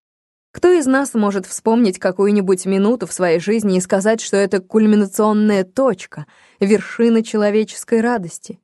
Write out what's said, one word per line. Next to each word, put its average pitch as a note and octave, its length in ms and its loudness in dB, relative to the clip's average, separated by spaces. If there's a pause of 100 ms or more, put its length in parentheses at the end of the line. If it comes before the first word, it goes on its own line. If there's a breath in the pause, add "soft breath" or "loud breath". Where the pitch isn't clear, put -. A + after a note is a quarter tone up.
(540)
Кто F4+ 180 2
из E4 140 2
нас C4+ 280 0
может G3+ 320 0
вспомнить A3 540 0
какую-нибудь G3 680 0
минуту G3 420 0
в - 40 -14
своей F3 280 0
жизни G3+ 360 0
и F3+ 60 2
сказать, G#3 400 0
что - 160 -4
это G3 240 0
кульминационная G#3 1040 2
точка, A3+ 600 -4 (360 soft breath)
вершина A3+ 600 0
человеческой G#3+ 760 -2
радости? A3 640 -6